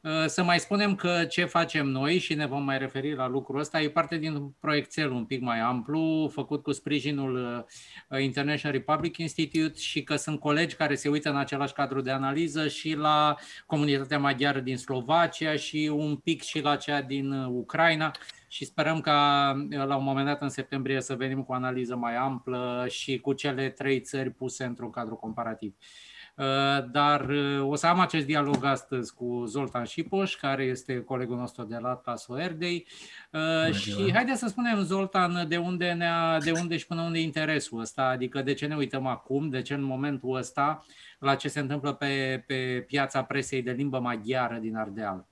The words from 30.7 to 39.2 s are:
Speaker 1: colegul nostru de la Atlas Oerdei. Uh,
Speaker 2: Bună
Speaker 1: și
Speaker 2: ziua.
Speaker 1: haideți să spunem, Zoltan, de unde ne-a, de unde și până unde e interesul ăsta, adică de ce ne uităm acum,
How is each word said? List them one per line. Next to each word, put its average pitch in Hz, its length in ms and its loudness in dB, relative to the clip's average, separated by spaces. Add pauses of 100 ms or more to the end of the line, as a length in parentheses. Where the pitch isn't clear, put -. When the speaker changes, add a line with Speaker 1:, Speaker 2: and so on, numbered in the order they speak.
Speaker 1:
colegul 123 360 -2
nostru 123 280 -6
de 110 160 -8
la 120 80 -4
Atlas 123 400 -6
Oerdei. 175 580 -4 (440)
Uh, 156 100 -4
Speaker 2:
Bună 160 300 2
Speaker 1:
și 165 220 -2
Speaker 2:
ziua. 190 200 2
Speaker 1:
haideți 240 260 4
să 240 100 -2
spunem, 226 320 2
Zoltan, 185 680 2
de 165 80 2
unde 175 360 0
ne-a, 170 460 2
de 151 120 2
unde 170 260 0
și 156 100 -6
până 165 160 -4
unde 165 160 0
e 160 40 2
interesul 156 580 0
ăsta, 113 220 -4
adică 127 400 0
de 135 100 2
ce 143 140 -2
ne 151 100 -2
uităm 135 300 -2
acum, 135 420 -2